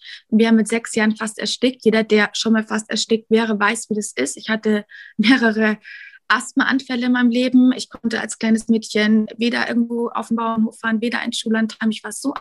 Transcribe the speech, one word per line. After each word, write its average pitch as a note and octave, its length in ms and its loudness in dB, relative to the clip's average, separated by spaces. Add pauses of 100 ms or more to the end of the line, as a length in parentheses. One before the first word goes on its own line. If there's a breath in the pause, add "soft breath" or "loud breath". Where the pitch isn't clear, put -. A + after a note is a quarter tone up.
(300 loud breath)
wäre A3+ 240 4
mit A3 140 4
sechs A3+ 280 -6
Jahren G#3+ 200 2
fast A3 220 -8
erstickt. A#3+ 480 -2
Jeder, A3 180 4
der G#3+ 300 2
schon A3 200 0
mal A3 100 2
fast A3 260 -6
erstickt A3 400 -2
wäre, A3 300 2
weiß, A3 320 -2
wie G#3 40 -4
das G#3 180 -6
ist. C4+ 240 -4
Ich G#3 120 -8
hatte A3 360 0 (320 loud breath)
mehrere A3 600 4 (540 loud breath)
Asthmaanfälle B3+ 760 -2
in B3 60 2
meinem B3 160 2
Leben. B3+ 420 4
Ich - 180 -6
konnte - 320 -6
als A3 160 -8
kleines A3+ 300 0
Mädchen G#3+ 600 2 (100)
weder A#3+ 300 0
irgendwo A#3 420 -2
auf - 180 -8
den A3+ 100 -2
Bauernhof A3+ 420 -2
fahren, A3 220 -2
weder A#3+ 220 -4
ins A#3+ 140 -6
Schulland A3 360 -2
fahren. A3+ 180 -2
Ich G#3+ 120 -8
war G#3+ 80 -12
so - 300 -8